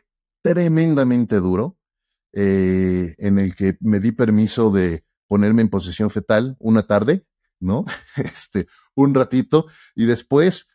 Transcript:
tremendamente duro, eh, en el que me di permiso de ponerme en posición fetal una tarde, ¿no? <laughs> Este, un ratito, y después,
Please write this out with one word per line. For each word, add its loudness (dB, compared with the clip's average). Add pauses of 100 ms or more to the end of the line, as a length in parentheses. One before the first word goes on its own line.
(440)
tremendamente 0
duro, -2 (540)
eh, 0
en 0
el -2
que -2
me 0
di -2
permiso 2
de 0 (240)
ponerme 2
en 2
posición -4
fetal -2
una 2
tarde, 0 (320)
¿no? -4
<laughs> -16
Este, -8 (280)
un 2
ratito, 0 (280)
y -2
después, 0